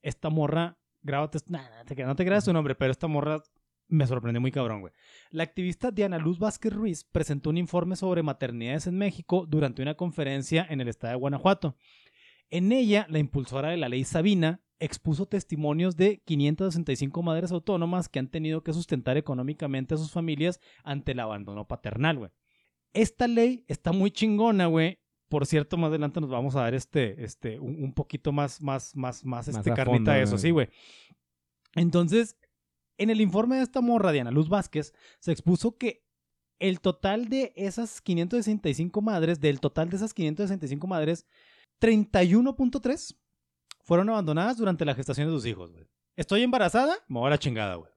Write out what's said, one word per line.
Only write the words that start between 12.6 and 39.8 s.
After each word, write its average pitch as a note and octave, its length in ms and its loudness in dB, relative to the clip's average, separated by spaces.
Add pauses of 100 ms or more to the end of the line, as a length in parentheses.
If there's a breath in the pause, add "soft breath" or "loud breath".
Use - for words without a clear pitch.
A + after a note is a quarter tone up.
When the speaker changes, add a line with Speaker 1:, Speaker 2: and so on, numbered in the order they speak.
Speaker 1:
ella, G#3+ 380 4
la D#3 80 0
impulsora C#3 520 -2
de F3 80 -2
la C#3 120 -2
ley C3 140 0
Sabina F3 580 2 (180)
expuso D#3 460 -2
testimonios D#3+ 720 -2
de F#3+ 260 2
quinientas D3+ 440 2
sesenta E3 240 -2
y A#2+ 60 0
cinco C#3+ 260 -4
madres E3+ 280 -2
autónomas F3 580 -2
que C#3 100 -4
han C3 80 -4
tenido D#3 360 -4
que D#3+ 100 -4
sustentar C#3 440 -2
económicamente C#3 800 -4
a - 20 -2
sus D#3 140 -6
familias E3 480 -2 (240 soft breath)
ante C#3 300 -6
el B2 60 -4
abandono G#2 480 -8
paternal, B2 520 -2
güey. G2 120 -12 (640)
Esta A3+ 340 0
ley A#3+ 400 2
está - 240 -4
muy G3 200 2
chingona, G#3+ 560 4
güey. D#3+ 320 2 (300)
Por C#3 160 0
cierto, D3+ 300 0
más E3 140 2
adelante D3+ 320 -2
nos C#3 80 -4
vamos B2+ 260 -2
a C3+ 60 2
dar A#2 120 0
este, B2 480 -2
este, A2+ 380 -10
un, D3 240 -8
un C3+ 100 -6
poquito C#3+ 380 -4
más, C#3+ 300 -2
más, C3+ 340 -6
más, B2+ 300 -8
más, A#2+ 240 -6
Speaker 2:
Más A#2 80 -4
Speaker 1:
este, G#2+ 140 0
Speaker 2:
a - 20 2
Speaker 1:
carnita B2 240 2
Speaker 2:
fondo, A2 160 4
Speaker 1:
de - 80 4
eso, G#2 120 2
Speaker 2:
¿no? G2+ 40 0
Speaker 1:
sí, D#3+ 140 2
güey. D3 180 2 (1080 loud breath)
Entonces, F3 640 2 (600)
en G#3 120 0
el A3 120 2
informe A3 360 2
de C4 60 2
esta B3+ 180 -2
morra, A#3 300 4
Diana B2 200 0
Luz D#3 180 4
Vázquez, F3 440 -2 (260 soft breath)
se - 120 -2
expuso F3+ 460 2
que - 260 -4 (560)
el F#3 200 0
total G3+ 500 0
de C4 260 -2
esas G3 460 -6
quinientas F3+ 440 0
sesenta G#3+ 240 0
y C#3 40 0
cinco F3+ 280 -2
madres, E3+ 380 0
del C#3+ 200 2
total D#3+ 300 0